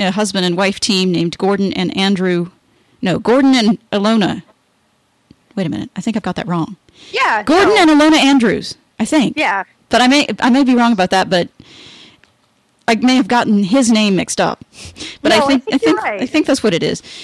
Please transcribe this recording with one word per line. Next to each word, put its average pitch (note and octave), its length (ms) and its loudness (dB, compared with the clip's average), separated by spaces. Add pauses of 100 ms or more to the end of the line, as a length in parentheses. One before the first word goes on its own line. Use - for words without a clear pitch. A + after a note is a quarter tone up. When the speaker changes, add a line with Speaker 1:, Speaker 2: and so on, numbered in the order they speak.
Speaker 1:
a F#3+ 100 -2
husband F#3+ 360 -4
and F3 100 -2
wife G3 240 -2
team F#3 320 0
named E3+ 260 -2
Gordon G3 360 0
and F3+ 220 -4
Andrew, F#3 540 -2 (500)
no, E3+ 180 -2
Gordon C4 360 2
and A3 360 0
Alona. G3+ 520 -2 (1120)
Wait F#3+ 120 -4
a C#3+ 40 -4
minute, - 260 -8
I G3 40 -8
think A3+ 160 -4
I've G#3 60 -4
got - 140 -8
that - 120 -8
wrong. E3+ 280 -4 (360)
Speaker 2:
Yeah, A#3+ 320 -2
Speaker 1:
Gordon F#4 300 2
Speaker 2:
no. G4+ 80 4
Speaker 1:
and D#4+ 80 6
Alona D#4 280 6
Andrews, B3+ 580 2 (220)
I A3 60 -4
think. A#3+ 320 0
Speaker 2:
Yeah. G3+ 280 -2 (260)
Speaker 1:
But A3+ 100 2
I B3 80 4
may, C#4+ 180 2 (140)
I - 100 0
may C4+ 140 2
be B3+ 100 2
wrong A#3+ 180 2
about F#3 180 0
that, F#3 200 0
but F3 180 0 (1400)
I A#3 80 2
may B3+ 200 2
have G3+ 120 2
gotten A3 360 2
his A3+ 260 2
name G#3+ 260 2
mixed - 240 -4
up. - 240 -4 (560)
But D#4 80 -2
Speaker 2:
No, - 80 4
Speaker 1:
I - 20 2
Speaker 2:
I C#4+ 80 2
Speaker 1:
think, C4+ 180 0
Speaker 2:
think G#4+ 100 -4
Speaker 1:
I C4+ 40 0
think, F4+ 180 2
Speaker 2:
you're G#4+ 60 -4
right. A3 200 -6
Speaker 1:
I B3+ 40 -2
think D4+ 200 -2
that's - 160 -2
what G#3 100 0
it D#3 100 -2
is. - 200 -4 (220)